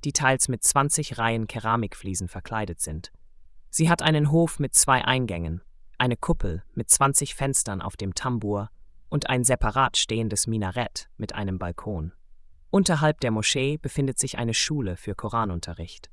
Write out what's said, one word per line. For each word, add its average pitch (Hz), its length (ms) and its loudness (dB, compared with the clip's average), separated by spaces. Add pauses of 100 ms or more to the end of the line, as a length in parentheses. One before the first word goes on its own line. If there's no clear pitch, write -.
die 143 80 -2
teils 131 340 4
mit 123 160 -2
zwanzig - 540 2
Reihen 113 300 0
Keramikfliesen 107 800 -2
verkleidet 98 500 -6
sind. 78 320 -8 (580)
Sie 160 200 4
hat 170 120 6
einen 151 300 4
Hof 165 280 4
mit 135 160 0
zwei - 280 6
Eingängen, 90 580 0 (360)
eine 123 180 2
Kuppel 95 480 0 (100)
mit - 160 -6
zwanzig - 460 2
Fenstern 117 460 -2
auf 95 160 -8
dem 95 160 -4
Tambur 104 560 -2 (400)
und 147 200 -2
ein 123 140 2
separat 123 540 2
stehendes 110 500 -2
Minarett 110 720 -4
mit - 180 -6
einem 95 240 -4
Balkon. 87 540 -6 (560)
Unterhalb 156 500 4
der 123 120 0
Moschee 135 460 0
befindet 135 420 -2
sich - 180 -2
eine 117 160 0
Schule 110 420 -2
für 98 200 -8
Koranunterricht. 90 960 -4